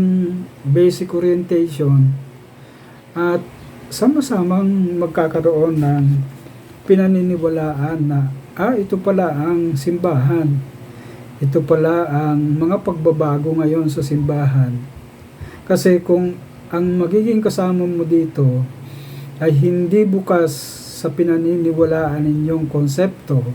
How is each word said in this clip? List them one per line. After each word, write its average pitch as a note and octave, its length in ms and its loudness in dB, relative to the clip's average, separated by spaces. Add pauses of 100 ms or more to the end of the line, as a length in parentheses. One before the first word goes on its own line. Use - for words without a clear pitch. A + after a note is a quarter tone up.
(680)
basic F3 480 2
orientation E3 960 2 (1040)
at F3 240 0 (480)
sama-samang G3 1120 0
magkakaroon D#3+ 800 0
ng C#3+ 240 2 (800)
pinaniniwalaan E3 1200 0
na, C#3+ 240 0 (320)
ah, A#3 160 0
ito G3 240 -2
pala F#3 320 0
ang E3 480 -2
simbahan, D#3+ 960 0 (600)
ito C#3 240 0
pala D#3+ 480 2
ang D3 320 0
mga D#3 400 0
pagbabago D#3 800 0
ngayon D#3 320 0
sa D3 80 -4
simbahan. C#3+ 720 0 (960)
Kasi F#3 320 2
kung F3+ 320 0 (400)
ang F3+ 240 0
magiging G#3+ 480 0
kasama F3+ 400 0
mo E3+ 240 -2
dito D3+ 560 2 (800)
ay D#3+ 80 4
hindi F3 560 2
bukas F#3 480 2 (400)
sa E3 160 -6
pinaniniwalaan E3 1120 0
ninyong D3+ 480 0
konsepto D3 720 0 (120)